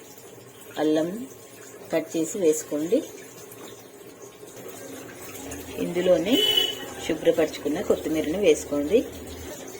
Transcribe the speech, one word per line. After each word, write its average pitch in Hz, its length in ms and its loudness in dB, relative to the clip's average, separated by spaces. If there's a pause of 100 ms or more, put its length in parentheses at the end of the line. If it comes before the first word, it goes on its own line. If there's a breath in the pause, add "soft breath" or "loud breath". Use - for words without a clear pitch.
(840)
అల్లం 156 260 4 (840)
కట్ 160 200 0
చేసి 160 320 -2
వేసుకోండి. 160 540 2 (2750)
ఇందులోనే 180 500 4 (680)
శుభ్రపరచుకున్న 165 720 2 (100)
కొత్తిమీరని 156 580 0
వేసుకోండి. 151 520 4 (800)